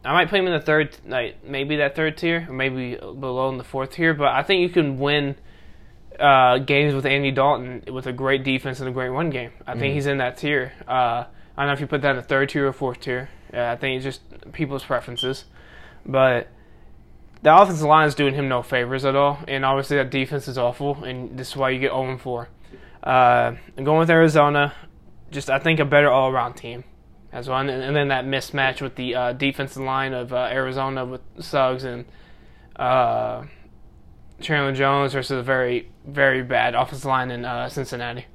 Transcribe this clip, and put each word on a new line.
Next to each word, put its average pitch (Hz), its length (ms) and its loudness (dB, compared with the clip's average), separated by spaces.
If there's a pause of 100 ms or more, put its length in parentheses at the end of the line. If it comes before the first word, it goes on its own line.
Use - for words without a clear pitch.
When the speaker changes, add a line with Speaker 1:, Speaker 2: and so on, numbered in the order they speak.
Speaker 1:
I 139 100 -2
might 170 160 4
put 196 100 2
him 185 80 2
in 175 60 0
the 151 120 0
third, 156 300 2 (100)
like, 120 380 -6
maybe 139 340 -4
that 139 180 2
third 156 220 -2
tier, 170 320 -2
or 131 40 -12
maybe 127 420 -4
below 131 540 -4
in 131 80 -6
the 123 60 -10
fourth 131 280 -6
tier, 165 220 2
but 147 160 2
I 131 140 2
think 190 180 4
you 175 80 2
can 151 280 2
win, 143 380 0 (840)
uh, 131 400 8
games 143 360 2
with 135 100 -4
Andy 139 260 2
Dalton 127 520 0 (100)
with 131 140 -8
a 123 60 -6
great 135 300 0
defense 131 360 -2
and 131 100 -6
a - 20 -6
great 127 180 -4
run 156 200 -2
game. 123 220 -8 (160)
I 127 60 -8
think 117 120 -4
Speaker 2:
Mm-hmm. 139 80 0
Speaker 1:
he's 143 140 -2
in 139 100 0
that 123 200 -2
tier. 139 360 -2 (140)
Uh, 123 380 0 (300)
I 139 60 -6
don't 143 60 0
know 143 60 0
if 139 60 -4
you 147 80 -4
put 143 140 -2
that 143 100 2
in 131 40 0
the 120 80 -8
third 139 260 0
tier 139 180 0
or 131 60 0
fourth 127 280 -6
tier. 127 280 -6 (240)
Uh, 120 120 -2
I 120 100 -2
think 131 220 -4
it's 127 60 -8
just - 480 -12
people's 139 320 -6
preferences. 127 640 -4 (600)
But 131 420 2 (960)
the 151 120 8
offensive 180 300 8
line 156 220 6
is 139 80 0
doing 139 180 2
him 139 140 -2
no 123 160 0
favors 131 420 -2
at 135 100 2
all, 143 320 2
and 135 160 -4
obviously 135 340 0
that 131 120 0
defense 135 380 -4
is 131 100 -8
awful, 139 460 -2
and 127 340 -10
this 131 120 -10
is - 60 -12
why 135 140 0
you 131 100 -2
get 135 120 0
oh 131 180 -2
and 127 100 -8
four. 120 300 -8 (540)
Uh, 123 500 4 (240)
I'm 131 60 -8
going 156 160 4
with 165 100 4
Arizona. 147 640 6 (560)
Just, - 220 -8
I 135 80 2
think, 160 200 2
a 147 60 4
better 147 240 6
all-around 131 460 2
team 120 280 -12 (480)
as 123 160 -10
well. 131 120 0
And, 135 100 0
and 131 260 -2
then 143 120 2
that 131 180 0
mismatch 135 560 -2
with 135 140 -8
the, 127 200 -6
uh, 123 180 0
defensive 135 500 -4
line 135 300 -2
of, 123 200 -6
uh, 123 180 0
Arizona 131 540 -2
with 127 160 -10 (180)
Suggs 131 440 0
and, 123 220 -8 (720)
uh, 117 640 0 (960)
Chandler 143 340 0
Jones 139 400 2
versus 135 260 -4
a 120 40 -6
very, 127 460 0 (160)
very 139 380 2
bad 120 320 0
offensive 131 300 -2
line 131 260 0
in, 120 120 -8
uh, 123 260 -6
Cincinnati. 120 640 -8